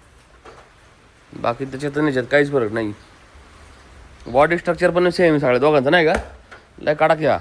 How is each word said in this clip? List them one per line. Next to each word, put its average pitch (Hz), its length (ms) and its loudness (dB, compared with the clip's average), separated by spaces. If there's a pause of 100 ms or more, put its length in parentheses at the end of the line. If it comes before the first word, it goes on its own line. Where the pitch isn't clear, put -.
(1400)
बाकी 120 280 -4
त्याच्यात 139 340 -8
आणि 151 80 0
याच्यात 127 240 -2
काहीच 143 220 2
फरक 113 200 0
नाही. 110 200 -6 (1300)
बॉडी 156 320 2
स्ट्रक्चर 175 320 0
पण 180 200 0
सेम 165 280 2
सगळ्या 127 200 0
दोघांचं 143 320 2
नाही 170 160 4
का? 175 80 0 (640)
लय 151 160 -2
कडक 156 260 0
या 120 200 0